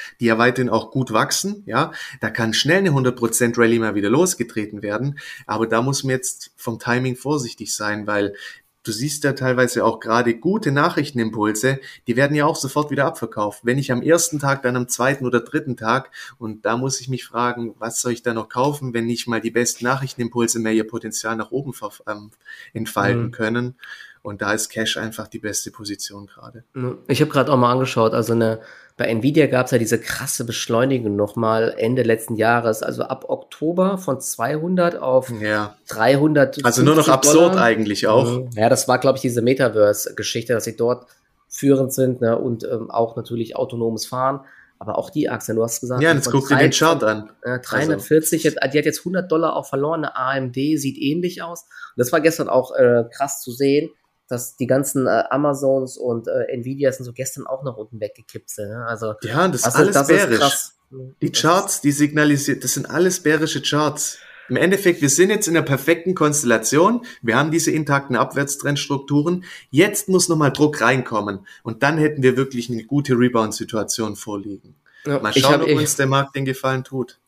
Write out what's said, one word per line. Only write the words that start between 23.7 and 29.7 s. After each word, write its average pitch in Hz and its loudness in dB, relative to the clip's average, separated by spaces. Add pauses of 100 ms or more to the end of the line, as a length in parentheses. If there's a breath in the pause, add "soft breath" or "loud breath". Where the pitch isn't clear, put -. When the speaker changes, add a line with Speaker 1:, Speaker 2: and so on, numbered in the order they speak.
Speaker 1:
Und 104 -10
da 101 0
ist 107 -2
Cash - -4
einfach 107 -10
die 110 -16
beste 107 -8
Position 101 -12
gerade. 117 -20 (100)
Speaker 2:
Ja, 127 -6 (140)
ich 135 2
hab 147 4
grad 139 2
auch 135 4
mal 120 6
angeschaut, 123 2
also 117 0
eine, 113 2 (360 loud breath)
bei 120 -4
Nvidia 131 2
gab's 127 0